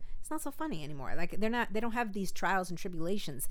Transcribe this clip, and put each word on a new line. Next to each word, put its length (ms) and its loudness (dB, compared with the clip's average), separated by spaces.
it's 80 -2
not 120 -2
so 100 -4
funny 320 -4
anymore. 340 -2
Like, 220 4
they're 100 4
not, 240 0
they 80 2
don't 100 0
have 220 -2
these 180 0
trials 380 0
and 100 -2
tribulations 720 0